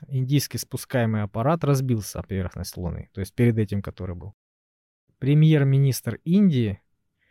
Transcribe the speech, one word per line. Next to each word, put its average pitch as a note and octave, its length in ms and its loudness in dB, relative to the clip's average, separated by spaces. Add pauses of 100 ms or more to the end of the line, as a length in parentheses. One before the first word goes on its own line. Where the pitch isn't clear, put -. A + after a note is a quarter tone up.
индийский C3 500 -2
спускаемый A2 640 -2
аппарат B2+ 420 -2
разбился C3 540 0
о - 40 -8
поверхность F2+ 540 -6
Луны, D#2+ 380 -8
то G2 60 -10
есть F#2+ 140 -8
перед A#2+ 240 2
этим, G#2 220 -2
который F2+ 360 -10
был. F2+ 180 -16 (840)
Премьер-министр C#3 1040 2
Индии D#3 560 2 (500)